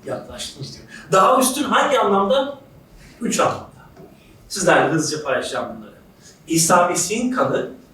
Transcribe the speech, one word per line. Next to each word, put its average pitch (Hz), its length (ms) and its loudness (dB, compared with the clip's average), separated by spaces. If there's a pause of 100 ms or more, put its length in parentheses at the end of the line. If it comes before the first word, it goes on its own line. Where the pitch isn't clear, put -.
yaklaştınız." - 680 -12
diyor. - 100 -20 (280)
Daha 240 280 6
üstün 262 220 0
hangi 262 360 2
anlamda? 214 600 0 (600)
Üç - 200 -4
anlamda. - 260 -2 (840)
Sizlerle 170 440 2
hızlıca 151 320 -4
paylaşacağım 123 520 -6
bunları. - 180 -18 (540)
İsa 175 400 4
Mesih'in 233 420 -2
kanı - 400 -2 (240)